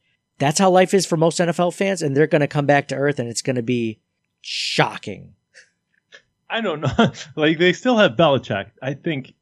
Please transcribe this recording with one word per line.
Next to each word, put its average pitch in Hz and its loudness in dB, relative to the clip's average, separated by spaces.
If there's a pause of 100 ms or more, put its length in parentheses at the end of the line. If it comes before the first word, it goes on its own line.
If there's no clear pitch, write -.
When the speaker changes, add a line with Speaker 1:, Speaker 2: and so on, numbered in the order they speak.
(380)
Speaker 1:
that's 143 0
how 190 4
life 185 4
is 185 2
for 170 -2
most 160 0
N 170 2
F 170 -4
L 175 0
fans. 190 -4
And 139 -2
they're 151 4
gonna 147 2
come 143 -2
back 143 4
to 131 -6
earth 139 -2
and 120 -6
it's 113 -8
gonna 123 -4
be 113 -2 (440)
shocking. 101 -6 (1120)
Speaker 2:
I 220 -4
don't 165 -4
know. 175 2 (120)
<laughs> - -20
Like, 156 2
they 180 4
still 247 0
have 190 4
Belichick. 127 0 (100)
I 135 -6
think 139 -8